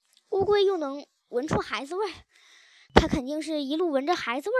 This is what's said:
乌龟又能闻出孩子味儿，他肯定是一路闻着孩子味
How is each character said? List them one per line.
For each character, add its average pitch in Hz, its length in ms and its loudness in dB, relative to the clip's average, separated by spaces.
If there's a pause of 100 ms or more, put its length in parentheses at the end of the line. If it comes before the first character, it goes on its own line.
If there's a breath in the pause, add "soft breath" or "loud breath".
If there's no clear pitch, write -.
(300)
乌 392 140 2
龟 403 200 4
又 381 120 4
能 285 300 -6 (220)
闻 247 180 -2
出 381 140 2
孩 247 240 -4
子 294 100 -10
味 392 160 -2
儿， 302 40 -12 (800 soft breath)
他 - 120 8
肯 262 200 -2
定 302 160 -6
是 302 200 -2
一 277 140 -4
路 339 140 0
闻 269 160 0
着 339 100 2
孩 247 240 -4
子 339 80 -8
味 480 120 0